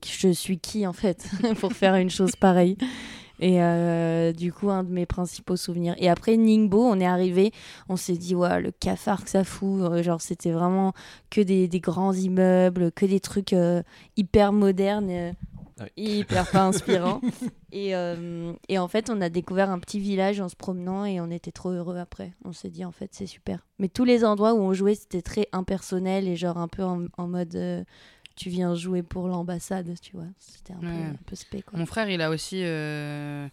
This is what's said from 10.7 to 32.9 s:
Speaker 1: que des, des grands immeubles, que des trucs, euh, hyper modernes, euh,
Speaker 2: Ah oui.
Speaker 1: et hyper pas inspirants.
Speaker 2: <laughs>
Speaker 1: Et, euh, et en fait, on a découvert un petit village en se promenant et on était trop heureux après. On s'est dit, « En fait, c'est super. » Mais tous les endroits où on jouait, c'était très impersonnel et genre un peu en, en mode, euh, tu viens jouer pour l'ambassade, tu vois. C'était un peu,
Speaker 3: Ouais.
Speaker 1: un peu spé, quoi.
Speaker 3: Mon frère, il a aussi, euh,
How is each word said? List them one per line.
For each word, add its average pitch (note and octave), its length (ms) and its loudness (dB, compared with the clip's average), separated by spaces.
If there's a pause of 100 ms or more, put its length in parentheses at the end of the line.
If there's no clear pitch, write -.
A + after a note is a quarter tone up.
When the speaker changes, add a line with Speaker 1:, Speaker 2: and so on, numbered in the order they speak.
Speaker 1:
que G#3+ 120 2
des, F#3+ 260 4
des E3+ 120 -2
grands F#3 340 0
immeubles, F#3 760 4
que - 140 -2
des F#3+ 140 4
trucs, - 340 -4
euh, F3 300 4 (320)
hyper G3+ 380 4
modernes, G3 580 2
euh, F3 200 -4 (480)
Speaker 2:
Ah - 40 -12
oui. G2 140 -12
Speaker 1:
et G#3 220 -4
hyper F#3+ 300 0
pas F#3+ 160 6
inspirants. F#3+ 600 2
Speaker 2:
<laughs> A#3+ 60 -2 (420)
Speaker 1:
Et, G3 220 -4
euh, E3+ 580 -6 (160)
et F#3+ 100 0
en F3+ 80 -2
fait, A3 220 -2
on A3 100 -2
a F3+ 80 0
découvert F#3 420 0
un F#3 80 -2
petit G3+ 220 -8
village G3 400 0
en F#3+ 80 -4
se - 80 -12
promenant F#3 480 -6
et F#3+ 160 -4
on E3+ 100 -6
était E3+ 220 -10
trop - 180 -8
heureux F3+ 280 -6
après. F3+ 340 -12 (140)
On F3+ 80 -12
s'est F#3 160 -14
dit, « F3 160 -12
En - 80 -12
fait, - 200 -14
c'est - 140 -12
super. » - 400 -10 (100)
Mais F#3+ 120 -2
tous B3 160 0
les A#3+ 180 6
endroits G#3+ 300 4
où A3+ 80 4
on F#3+ 120 2
jouait, G3 220 2
c'était - 260 -8
très - 300 -4
impersonnel F#3+ 800 -2
et F3 80 -2
genre F3 200 -2
un E3+ 120 -4
peu - 140 -8
en, F3+ 180 -2 (160)
en F3 100 -6
mode, F3+ 280 -6
euh, F3+ 280 -4 (540)
tu - 120 -12
viens F3 240 -2
jouer F3 300 -4
pour F3+ 240 -6
l'ambassade, F3+ 760 -6
tu - 140 -20
vois. E3+ 100 -12 (140)
C'était - 340 -20
un F#3 40 -16
peu, E3+ 100 -10
Speaker 3:
Ouais. E3+ 60 -8 (180)
Speaker 1:
un C#3+ 40 -10 (100)
peu - 100 -16
spé, - 260 -14
quoi. - 160 -12
Speaker 3:
Mon E3+ 80 -2
frère, G#3+ 240 -4
il F3+ 120 -2
a D#3 80 0
aussi, D#3+ 340 -6
euh, D3 880 -6